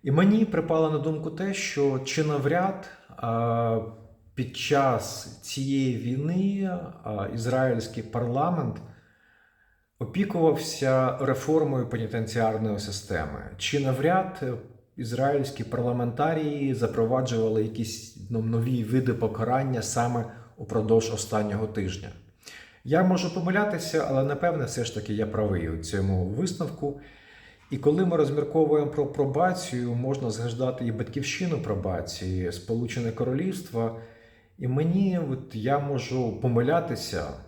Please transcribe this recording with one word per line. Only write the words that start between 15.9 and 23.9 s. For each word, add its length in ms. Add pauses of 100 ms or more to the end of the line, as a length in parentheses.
запроваджували 880
якісь, 540 (140)
ну, 120
нові 420
види 300
покарання 680
саме 420 (320)
упродовж 580
останнього 520
тижня. 420 (760)
Я 180
можу 320
помилятися, 720